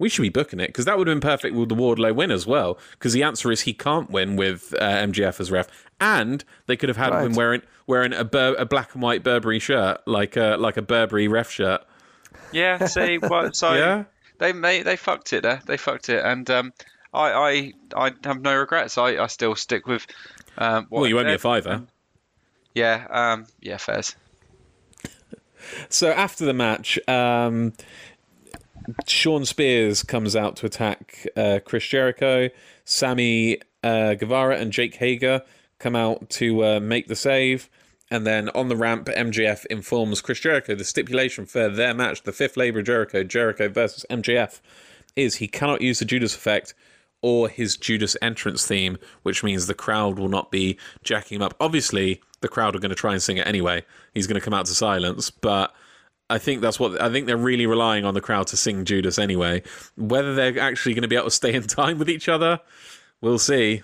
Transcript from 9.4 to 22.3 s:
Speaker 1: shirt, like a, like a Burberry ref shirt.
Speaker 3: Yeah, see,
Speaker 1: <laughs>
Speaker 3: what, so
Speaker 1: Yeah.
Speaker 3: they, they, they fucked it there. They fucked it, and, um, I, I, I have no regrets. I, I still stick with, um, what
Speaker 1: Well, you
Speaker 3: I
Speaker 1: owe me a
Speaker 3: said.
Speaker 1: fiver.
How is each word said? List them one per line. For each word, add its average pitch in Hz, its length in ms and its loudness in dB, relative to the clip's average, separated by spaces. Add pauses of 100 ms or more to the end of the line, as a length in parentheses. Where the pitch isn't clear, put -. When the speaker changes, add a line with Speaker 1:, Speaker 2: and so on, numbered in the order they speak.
Speaker 1:
shirt, 113 460 0
like 104 300 0
a, 110 220 4
like 110 180 0
a 107 60 -2
Burberry 107 460 2
ref 113 220 0
shirt. 95 320 0 (680)
Speaker 3:
Yeah, 180 340 0
see, 175 300 0
Speaker 1:
<laughs> - 20 -4
Speaker 3:
what, 170 360 0
so 165 200 2
Speaker 1:
Yeah. 185 300 2 (340)
Speaker 3:
they, 175 140 0
they, 180 300 0
they 180 140 0
fucked - 380 -4
it 95 80 4
there. 127 240 2
They 143 100 -2
fucked - 320 -4
it, 110 160 2
and, 123 260 0
um, 127 220 0 (400)
I, 151 180 2
I, 139 420 0 (340)
I 131 60 -2 (120)
have 139 160 -4
no 139 160 2
regrets. 139 400 0
I, 123 260 2
I 117 40 2
still 113 300 -2
stick - 300 -4
with, 120 200 -2 (500)
um, 113 320 0
what 117 140 -2
Speaker 1:
Well, 127 80 4
you 113 80 4
Speaker 3:
I 123 40 4
Speaker 1:
owe - 20 -2
me 151 60 2
a - 40 2
Speaker 3:
said. 92 80 -4
Speaker 1:
fiver. 110 400 0 (920)